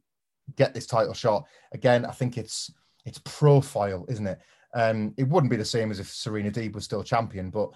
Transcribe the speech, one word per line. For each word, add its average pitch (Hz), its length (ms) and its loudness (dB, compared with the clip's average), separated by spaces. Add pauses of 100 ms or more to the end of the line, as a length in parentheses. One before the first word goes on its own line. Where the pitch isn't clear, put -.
(560)
get - 180 2
this 113 140 -8
title 110 260 2
shot. 107 320 0 (280)
Again, 120 300 4
I - 80 -8
think 127 280 -4
it's, - 340 -10 (320)
it's - 180 -14
profile, 104 880 4
isn't 107 160 -4
it? 92 140 -4 (340)
Um, 110 420 0
it 135 120 0
wouldn't 143 240 4
be 117 60 2
the 107 60 -2
same 110 280 -2
as 98 80 -6
if 95 80 -8
Serena 107 420 -6
Deeb 107 240 -4
was 104 120 -10
still 101 180 -6
champion, 95 480 -2
but 104 240 -2